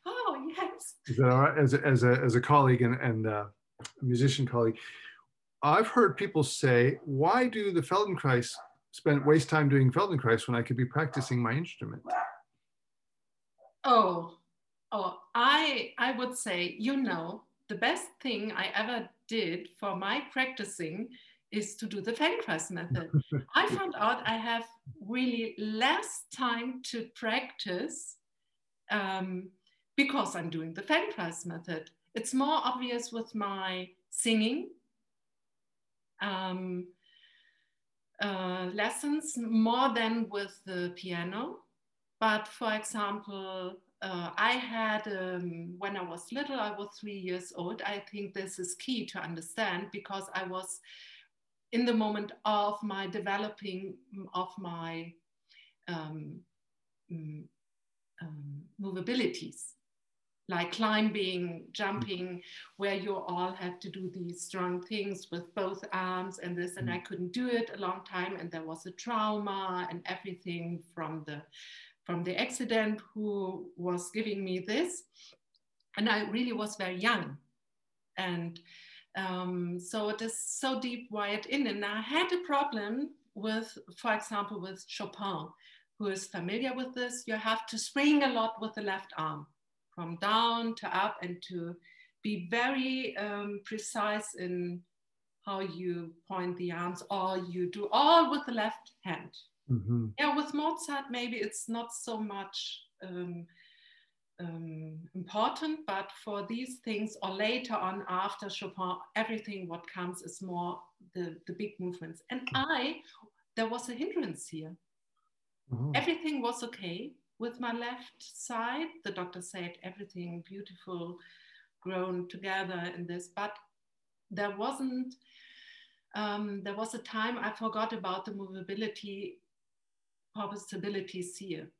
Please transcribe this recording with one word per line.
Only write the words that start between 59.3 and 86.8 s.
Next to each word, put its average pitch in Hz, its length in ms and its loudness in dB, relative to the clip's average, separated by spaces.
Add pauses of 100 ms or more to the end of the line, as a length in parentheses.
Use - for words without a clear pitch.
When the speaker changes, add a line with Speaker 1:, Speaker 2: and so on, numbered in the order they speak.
Speaker 1:
like 175 240 0
climbing, 202 1000 2
jumping, 185 680 -2 (360)
where 196 180 0
you 196 200 -2
all 185 380 -2
have 180 260 -6
to 190 100 -10
do 185 240 -6
these 175 280 -8
strong 180 420 -4
things 202 480 -4
with 175 240 -8
both 190 280 -2 (100)
arms 185 460 -2
and 175 160 -4
this, 180 220 -4
and 175 140 -2
I 180 80 -2
Speaker 2:
Mm. - 60 -12
Speaker 1:
couldn't 180 260 -6
do 247 160 -2
it 226 260 0
a 202 40 -10
long 185 280 -4
time, 190 300 -4
and 170 160 -8
there 165 120 -8
was 160 220 -10
a 185 60 -10
trauma 202 960 -2
and 175 160 -6
everything 170 760 -6 (100)
from 156 300 -6
the, 147 180 -8 (600)
from 175 200 -2
the 180 160 -2
accident 226 600 0 (140)
who 202 640 -4
was 180 340 -2
giving 214 320 -2
me 185 160 -2
this. 240 460 -2 (920)
And 214 120 2
I 208 200 2
really 240 240 0
was 214 220 -4
very 180 220 -4
young. 185 400 0 (800)
And, 170 420 -4 (560)
um, 180 640 -2
so 208 300 -2
it 214 120 -4
is 226 160 -4
so 262 440 -2
deep 240 300 -6
wired 208 340 -2
in. 277 220 0
And 202 180 -2
I 214 160 -2
had 330 320 0
a 359 100 0
problem 269 680 0 (240)
with, 220 420 -4 (180)
for 226 180 0
example, 208 460 -4
with 190 280 -10
Chopin, 196 600 -6 (500)
who 208 100 -4
is 190 200 -4
familiar 214 460 -4
with 254 200 -6